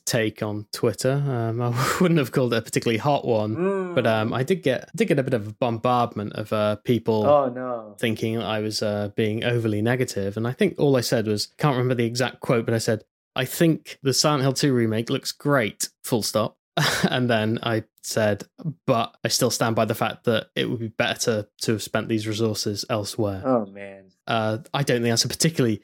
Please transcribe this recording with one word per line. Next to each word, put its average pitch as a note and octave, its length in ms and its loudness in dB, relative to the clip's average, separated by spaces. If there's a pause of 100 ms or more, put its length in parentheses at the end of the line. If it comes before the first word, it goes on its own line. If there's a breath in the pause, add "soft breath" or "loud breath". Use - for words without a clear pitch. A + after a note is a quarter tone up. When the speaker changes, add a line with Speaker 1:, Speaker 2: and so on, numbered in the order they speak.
Speaker 1:
take A2 380 -2
on G#2 280 -6
Twitter. B2+ 420 0
Um, A#2+ 500 -2
I A#2+ 340 0
<laughs> - 20 2
wouldn't E3+ 200 4
have B2 120 0
called A#2+ 220 2
it A2+ 40 2
a A2 40 0
particularly A#2 380 0
hot C#3+ 260 2
one, G#2+ 300 0
Speaker 2:
Mm. F#3 400 -2
Speaker 1:
but, D3+ 100 2
um, A2 280 2
I B2+ 100 0
did F#3 180 -2
get, - 340 0
did G#3+ 120 0
get E3 100 2
a C3+ 60 2
bit B2+ 100 -2
of G#2 140 -2
a G#2+ 60 -10
bombardment A#2 800 0
of, G#2+ 200 -6
uh, G#2 220 2
people A2 500 2
Speaker 2:
Oh, C#3+ 240 4
no. A#2+ 500 -8
Speaker 1:
thinking A2+ 380 0
I A2 220 -2
was, G#2+ 240 -4
uh, G#2 320 -2
being A2 280 0
overly A2+ 380 0
negative. A2 560 -2
And A2+ 100 -2
I B2 40 -4
think G3 280 0
all C#3+ 160 4
I A#2+ 60 4
said A2 240 0
was, G#2 220 -2 (100)
can't D3 180 2
remember B2+ 200 2
the A#2 100 0
exact A#2+ 360 -4
quote, A#2 240 0
but A#2 100 0
I - 20 2
said, A2 260 -2 (320)
"I C3 100 -2
think - 580 0
the C3 100 2
Silent D3 300 2
Hill C3+ 100 2
Two C#3+ 220 2
remake A#2 340 0
looks C3 220 -4
great, C3 580 0 (140)
full A2+ 180 0
stop." - 380 -2 (180)
<laughs> - 320 2
And B2+ 220 0
then A2 320 2
I A2 220 0 (180)
said, G#2 400 0 (420)
"But A#2 380 0
I B2 60 0
still B2+ 200 2
stand A2+ 260 0
by A2+ 100 2
the A2 100 -2
fact - 300 -4
that A2 300 0
it B2+ 140 -2
would B2 100 -4
be A2+ 100 -6
better A2 540 -2
to, - 40 -14 (180)
to B2 60 2
have G#2+ 100 0
spent - 280 -4
these A2 180 -2
resources G#2+ 640 -2
elsewhere." G2+ 520 -2
Speaker 2:
Oh, B2 220 0
man. G2 460 -18 (160)
Speaker 1:
Uh, A2 300 0 (160)
I C#3+ 100 0
don't B2 180 0
think A#2 100 2
that's A2+ 120 2
a A#2+ 60 -4
particularly C3+ 540 0